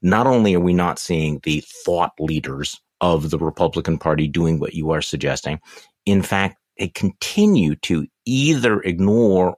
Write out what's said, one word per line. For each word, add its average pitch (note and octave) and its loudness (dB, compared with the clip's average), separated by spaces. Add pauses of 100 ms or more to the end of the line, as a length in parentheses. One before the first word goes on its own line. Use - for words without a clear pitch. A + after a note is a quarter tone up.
not A2 2
only A2 4
are F2 2
we F2+ 2
not F2 0
seeing D#2 -2
the D2+ -4
thought - -2
leaders D2+ -6 (200)
of D#2+ 0
the D#2+ -2
Republican D#2+ -2
Party D#2 0
doing E2 0
what - -6
you D#2+ -4
are D#2 -2
suggesting, C#2+ -6 (460)
in G2 2
fact, G2 -2 (220)
they G2 -6
continue C3 0
to D#2+ -2 (200)
either B2+ 2
ignore F#2+ 2